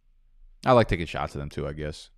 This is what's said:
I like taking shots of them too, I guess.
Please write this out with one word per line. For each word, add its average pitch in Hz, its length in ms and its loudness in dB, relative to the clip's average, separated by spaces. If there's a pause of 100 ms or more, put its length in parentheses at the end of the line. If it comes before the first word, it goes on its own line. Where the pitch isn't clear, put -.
(640)
I 131 80 4
like 117 140 8
taking 85 200 -2
shots 71 280 -6
of 71 60 -6
them 71 100 -8
too, 76 160 -6
I 71 60 -6
guess. 76 460 -8